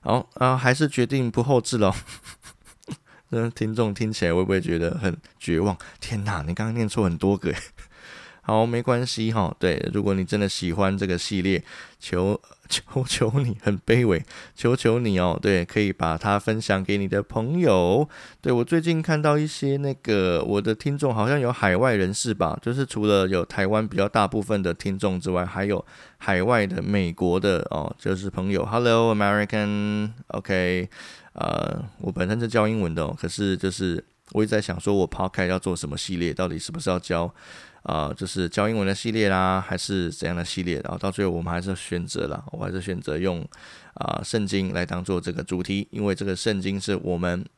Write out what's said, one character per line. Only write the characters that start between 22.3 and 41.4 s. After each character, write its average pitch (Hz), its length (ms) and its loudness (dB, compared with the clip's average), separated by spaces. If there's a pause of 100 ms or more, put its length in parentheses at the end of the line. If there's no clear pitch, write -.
吧， 82 260 0
就 117 120 -4
是 135 120 -2
除 107 220 -2
了 98 220 4
有 92 160 0
台 98 240 -2
湾 107 180 2
比 98 100 -6
较 98 120 2
大 104 180 2
部 107 160 -2
分 101 180 0
的 90 140 0
听 95 240 -4
众 92 220 0
之 90 100 -4
外， 90 160 0
还 92 200 -4
有 101 200 -2 (320)
海 92 240 0
外 110 240 2
的 92 160 -4
美 95 300 0
国 90 260 2
的 95 320 2
哦， 76 260 -4
就 95 200 -2
是 95 120 -8
朋 92 220 -4
友。 95 160 0
Hello, 117 480 4
American. 104 960 0 (160)
OK， 92 600 -2 (460)
呃， 50 500 -2 (160)
我 101 100 -4
本 90 180 -2
身 110 120 0
是 117 80 -2
教 110 180 4
英 110 140 0
文 85 120 0
的 80 120 -2
哦， - 120 -4
可 - 120 -6
是 98 280 0
就 95 140 -2
是 90 340 -4 (280)
我 107 100 2
一 110 40 4
直 104 40 -8
在 107 100 2
想 92 200 -6
说 104 120 0
我 92 160 4
podcast 92 380 -2
要 92 100 2
做 92 200 -2
什 82 120 -8
么 71 80 -6
系 90 200 -6
列， 85 180 0
到 92 140 -2
底 82 100 -6
是 - 140 -10
不 82 80 -6
是 92 100 -2
要 92 80 2
教， 87 340 -2 (500)
呃， 76 320 -2
就 95 120 -6
是 90 200 -2
教 101 220 0
英 113 80 -2
文 101 100 0
的 95 80 0
系 117 160 -4
列 107 200 2
啦， 92 280 2
还 92 180 -4
是 90 340 -2
怎 - 180 -8
样 87 80 -2
的 87 80 -4
系 92 180 -6
列？ 85 220 -2
然 - 80 -6
后 87 60 -8
到 95 120 -4
最 101 140 -2
后 92 60 2
我 85 100 -2